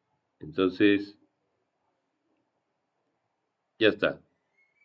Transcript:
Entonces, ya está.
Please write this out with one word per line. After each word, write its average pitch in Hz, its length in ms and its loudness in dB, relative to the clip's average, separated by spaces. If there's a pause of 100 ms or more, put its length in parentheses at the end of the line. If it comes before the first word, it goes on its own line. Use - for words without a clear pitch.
(400)
Entonces, 95 800 0 (2500)
ya 107 80 4
está. 82 340 -2 (640)